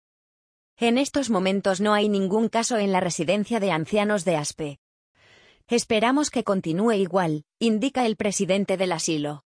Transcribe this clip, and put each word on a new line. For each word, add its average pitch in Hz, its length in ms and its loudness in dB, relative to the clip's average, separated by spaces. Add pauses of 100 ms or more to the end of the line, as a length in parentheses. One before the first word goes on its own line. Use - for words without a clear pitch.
(800)
En 233 180 2
estos 269 320 -2
momentos 190 520 0
no 208 120 2
hay 208 140 2
ningún 202 400 0
caso 226 300 -2
en 202 160 0
la 185 80 2
residencia 185 580 -2
de 196 120 0
ancianos 202 520 0
de 170 140 2
Aspe. 147 420 -8 (880)
"Esperamos 240 600 2
que 233 160 -2
continúe 190 480 0
igual", 180 500 0 (160)
indica 226 460 0
el 220 100 0
presidente 190 600 -2
del 185 160 0
asilo. 151 580 -4